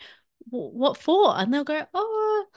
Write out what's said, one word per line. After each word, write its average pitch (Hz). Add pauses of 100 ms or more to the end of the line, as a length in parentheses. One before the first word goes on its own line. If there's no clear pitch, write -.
(520)
W-, 240
what 254
for?" 359
And 196
they'll 285
go, 302
"Oh, 427 (100)